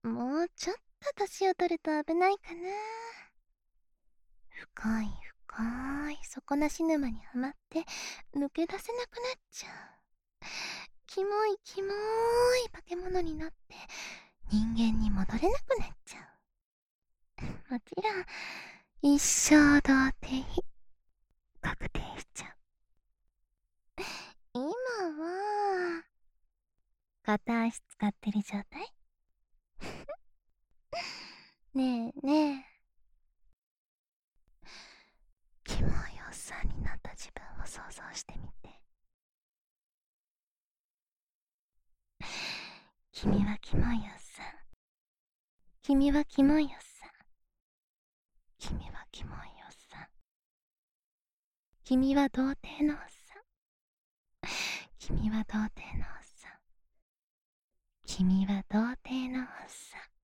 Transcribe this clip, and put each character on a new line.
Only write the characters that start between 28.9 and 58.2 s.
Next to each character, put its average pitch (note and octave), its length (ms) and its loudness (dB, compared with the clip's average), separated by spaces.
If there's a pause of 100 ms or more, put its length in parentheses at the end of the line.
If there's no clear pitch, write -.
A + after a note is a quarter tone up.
<laughs> - 380 -10 (1600)
ね B3 360 2 (120)
え - 20 -8
ね C#4+ 420 4
え。 - 40 -20 (3000)
キ - 200 2
モ - 60 8
い - 20 6 (360)
お - 40 -14
っ - 20 -14
さ - 300 -12
ん - 40 2
に - 140 0
な - 140 2
っ - 60 -2
た - 100 -10
自 - 220 -14
分 - 100 -12 (180)
を - 40 0
想 - 160 -8 (100)
像 - 100 -14 (120)
し - 120 -10
て - 140 -16
み - 100 -8 (120)
て。 - 200 -18 (4000)
君 G3+ 340 4
は G#3 160 0
キ - 160 2
モ A#3+ 160 6
い A#3 40 2
お - 20 2
っ G#3+ 40 -2 (160)
さ - 240 -18
ん。 - 20 -12 (1400)
君 C#4 280 6
は D4 140 4
キ - 180 4
モ D4 160 8
い D4+ 60 4
お - 20 -6
っ - 20 -6 (120)
さ - 240 -20
ん。 - 60 -20 (1500)
君 - 320 -8
は - 220 -12
キ - 140 -12
モ - 100 -12
い - 20 -10
お - 40 -10 (280)
っ - 20 -20
さ - 300 -20
ん。 - 60 -18 (1800)
君 C4 320 4
は C#4+ 140 6
童 C4 200 0
貞 - 340 -4
の D4+ 120 2
お - 20 -12
っ - 20 -12 (100)
さ - 260 -20
ん。 G#4 80 -20 (1500)
君 A3 320 0
は A3 140 0
童 - 100 -6
貞 - 440 -4
の - 80 2
お - 20 -8
っ - 20 -8
さ - 80 -8
ん。 - 40 -14 (1800)
君 F#3+ 400 4